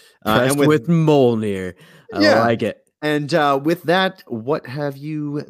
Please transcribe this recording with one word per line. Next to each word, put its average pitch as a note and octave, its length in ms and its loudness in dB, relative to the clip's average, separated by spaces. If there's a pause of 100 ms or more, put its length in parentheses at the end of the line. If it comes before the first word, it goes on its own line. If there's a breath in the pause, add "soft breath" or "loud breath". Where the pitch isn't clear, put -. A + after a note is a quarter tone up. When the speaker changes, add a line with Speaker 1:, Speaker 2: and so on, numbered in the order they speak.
(240 soft breath)
Speaker 1:
Uh, G#2+ 60 -2
and B2+ 260 2
Speaker 2:
Pressed - 0 -
Speaker 1:
with C#3+ 120 2
Speaker 2:
with D3+ 200 0
Mjolnir. A#2+ 840 2 (360 soft breath)
I G2 100 -4
Speaker 1:
Yeah. C#4 200 4
Speaker 2:
like A#2 220 0
it. G#2 200 -4 (200)
Speaker 1:
And, D3 320 -2
uh, C#3+ 280 2
with E3 200 -2
that, F#3 460 0
what A#2+ 380 -6
have C#3 300 -8
you D3 540 -8